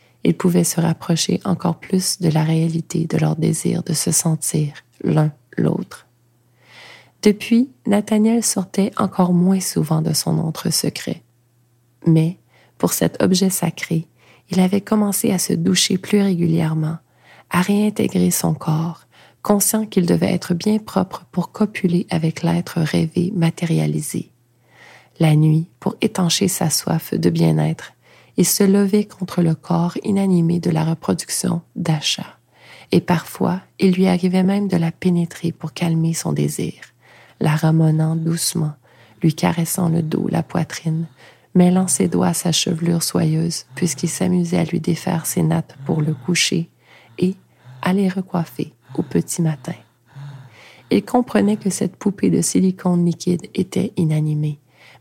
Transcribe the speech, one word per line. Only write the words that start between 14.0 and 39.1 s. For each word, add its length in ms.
il 100
avait 200
commencé 520
à 60
se 140
doucher 460
plus 240
régulièrement, 760
à 100
réintégrer 680
son 240
corps, 520
conscient 440
qu'il 180
devait 300
être 180
bien 260
propre 540
pour 180
copuler 600
avec 320
l'être 360
rêvé 560
matérialisé. 1000
La 160
nuit, 360
pour 220
étancher 440
sa 220
soif 460
de 160
bien-être, 640
il 80
se 180
levait 440
contre 340
le 140
corps 500
inanimé 560
de 80
la 160
reproduction 800
d'Asha. 640
Et 80
parfois, 600
il 140
lui 160
arrivait 340
même 260
de 80
la 160
pénétrer 600
pour 200
calmer 400
son 220
désir, 400
la 160
ramonant 600
doucement, 580